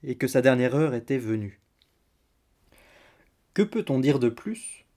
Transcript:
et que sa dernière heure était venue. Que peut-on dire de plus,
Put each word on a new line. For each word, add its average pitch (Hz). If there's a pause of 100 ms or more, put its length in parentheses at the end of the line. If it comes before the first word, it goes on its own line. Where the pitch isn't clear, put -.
et 131
que 135
sa 131
dernière 123
heure 147
était 120
venue. 110 (1900)
Que 196
peut-on 214
dire 135
de 120
plus, - (100)